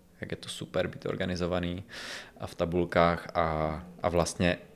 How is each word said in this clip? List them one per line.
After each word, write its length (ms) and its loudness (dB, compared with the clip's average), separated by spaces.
jak 100 -8
je 60 -6
to 120 -14
super 380 -4
být 180 -10
organizovaný 800 -2
a 80 -8
v 80 -14
tabulkách 720 4
a, 460 0
a 60 4
vlastně 480 2